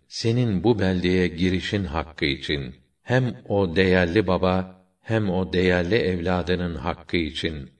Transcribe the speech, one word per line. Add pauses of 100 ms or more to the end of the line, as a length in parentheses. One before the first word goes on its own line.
senin
bu
beldeye
girişin
hakkı
için, (280)
hem (120)
o
değerli
baba, (140)
hem
o
değerli
evladının
hakkı
için